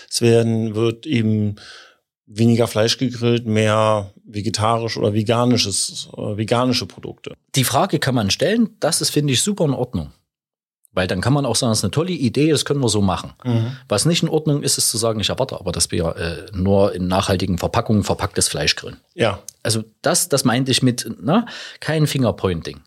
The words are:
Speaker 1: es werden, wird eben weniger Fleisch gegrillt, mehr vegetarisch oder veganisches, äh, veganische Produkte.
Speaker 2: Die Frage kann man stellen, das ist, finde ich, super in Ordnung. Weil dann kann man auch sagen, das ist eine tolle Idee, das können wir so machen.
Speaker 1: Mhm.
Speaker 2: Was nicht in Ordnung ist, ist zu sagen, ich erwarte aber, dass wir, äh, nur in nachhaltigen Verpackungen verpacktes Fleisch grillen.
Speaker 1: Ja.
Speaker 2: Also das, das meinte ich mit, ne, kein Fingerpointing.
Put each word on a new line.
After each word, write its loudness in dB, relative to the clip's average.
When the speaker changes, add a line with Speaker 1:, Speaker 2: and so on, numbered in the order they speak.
Speaker 1:
es -4
werden, 4
wird -2
eben 0
weniger 2
Fleisch 0
gegrillt, 0
mehr 2
vegetarisch -2
oder 0
veganisches, 0
äh, -6
veganische 0
Produkte. -14
Speaker 2:
Die 2
Frage 2
kann 0
man 2
stellen, 0
das 0
ist, -2
finde 0
ich, 0
super 0
in 2
Ordnung. -4
Weil 0
dann -2
kann 2
man 2
auch 0
sagen, 0
das 0
ist -2
eine -2
tolle 0
Idee, 2
das 2
können 0
wir 2
so 0
machen. 0
Speaker 1:
Mhm. 0
Speaker 2:
Was 2
nicht 2
in 2
Ordnung 0
ist, -2
ist 0
zu -4
sagen, 0
ich -2
erwarte -4
aber, -6
dass -2
wir, 0
äh, -8
nur 4
in -4
nachhaltigen 0
Verpackungen 0
verpacktes -2
Fleisch -2
grillen. -12
Speaker 1:
Ja. 0
Speaker 2:
Also -2
das, 0
das 0
meinte 2
ich 0
mit, 0
ne, 2
kein 0
Fingerpointing. -2